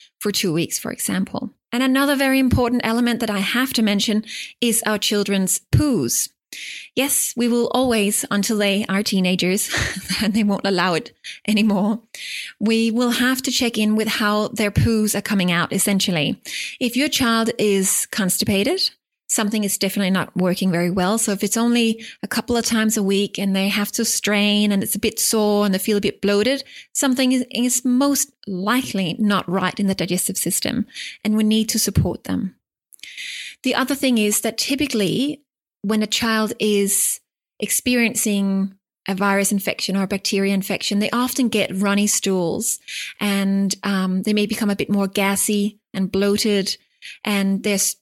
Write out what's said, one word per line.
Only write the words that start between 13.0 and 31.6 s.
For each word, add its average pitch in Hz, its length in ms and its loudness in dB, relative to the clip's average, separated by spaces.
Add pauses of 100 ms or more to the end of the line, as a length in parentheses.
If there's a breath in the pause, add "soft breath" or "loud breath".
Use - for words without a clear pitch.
have 254 320 0
to 269 80 -4
check 233 260 -2
in 214 180 2
with 220 120 0
how 208 420 0
their 208 220 -2
poos 214 440 2
are 196 60 -2
coming 190 300 2
out, 170 200 0
essentially. 190 720 0 (380 loud breath)
If 233 180 -2
your 285 100 2
child 226 500 2
is 196 500 2
constipated, 214 840 0 (380)
something 214 360 0
is 196 140 -2
definitely 196 340 0
not 185 240 -2
working 180 360 0
very 175 200 0
well. 190 260 2
So 220 140 -2
if 196 100 -4
it's 202 140 -2
only 233 480 2 (180 loud breath)
a - 60 -6
couple 240 300 -2
of 226 80 0
times 220 320 2
a 208 60 0
week 196 360 0
and 190 160 0
they 196 140 2
have 208 240 -2
to 233 100 0
strain 208 720 2
and 196 100 2
it's - 120 -4
a 202 40 -4
bit - 200 -2
sore 208 440 2
and 196 100 2
they 185 60 0
feel 208 180 0
a 202 40 0
bit - 200 -2
bloated, 214 440 2 (260 loud breath)
something 262 400 2
is, 254 200 2
is 247 340 0
most 269 480 2 (120)
likely 196 720 -2
not 208 320 0
right 185 300 -2
in 202 80 0
the 190 80 2
digestive 185 420 -2
system, - 480 -2 (380 loud breath)
and 214 140 0
we 220 80 2
need 220 240 2